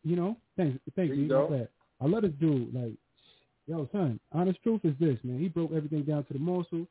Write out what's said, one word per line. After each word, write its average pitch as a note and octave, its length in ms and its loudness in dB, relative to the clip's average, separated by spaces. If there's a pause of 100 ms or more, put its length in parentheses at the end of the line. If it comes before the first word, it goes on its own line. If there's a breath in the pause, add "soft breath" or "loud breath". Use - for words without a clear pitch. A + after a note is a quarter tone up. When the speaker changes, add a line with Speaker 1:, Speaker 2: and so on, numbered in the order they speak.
Speaker 1:
You E3 140 0
know, F#3 200 0 (200)
thanks, D3 220 0 (180)
thanks, F3 140 0
Speaker 2:
There C3+ 40 -2
you C#3 140 0
Speaker 1:
dude. - 20 -2
My C3+ 60 4
Speaker 2:
go. D3 120 4
Speaker 1:
bad. B2+ 200 -2 (320)
I C3 60 0
love G#3+ 160 2
this F3+ 100 2
dude. C#3 420 0
Like, A#2+ 200 -4 (720 soft breath)
yo, D#3 260 -4
son, D#3 280 0 (120)
honest F3+ 300 2
truth A3+ 220 0
is D3+ 140 2
this, D3 260 2
man. B2 140 -4
He F3+ 100 0
broke D#3+ 240 -2
everything D3+ 320 -2
down D3 200 0
to - 80 -10
the C3+ 60 -4
morsel. F3 520 -2